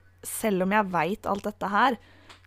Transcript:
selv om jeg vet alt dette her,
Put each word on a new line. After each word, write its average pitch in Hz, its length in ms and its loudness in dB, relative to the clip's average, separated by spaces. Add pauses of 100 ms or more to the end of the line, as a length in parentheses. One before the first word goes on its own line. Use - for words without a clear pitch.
(260)
selv 185 400 0
om 190 80 0
jeg 208 160 2
vet 175 400 -2
alt 196 160 -2
dette 196 240 -6
her, 220 300 2 (480)